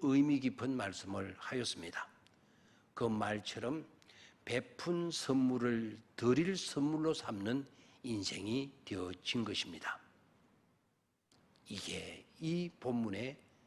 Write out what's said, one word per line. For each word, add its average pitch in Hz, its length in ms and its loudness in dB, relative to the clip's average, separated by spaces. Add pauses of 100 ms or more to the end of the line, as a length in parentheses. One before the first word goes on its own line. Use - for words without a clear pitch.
의미 143 380 6
깊은 127 360 0
말씀을 98 640 -4
하였습니다. - 680 -4 (880)
그 120 100 0
말처럼 110 840 -2 (580)
베푼 170 680 -2
선물을 123 880 2 (180)
드릴 156 400 4
선물로 156 580 0
삼는 117 520 -2 (360)
인생이 110 680 -2 (120)
되어진 92 600 -4
것입니다. 90 560 -4 (1700)
이게 - 560 -8 (160)
이 170 300 -2 (100)
본문의 117 560 -2 (300)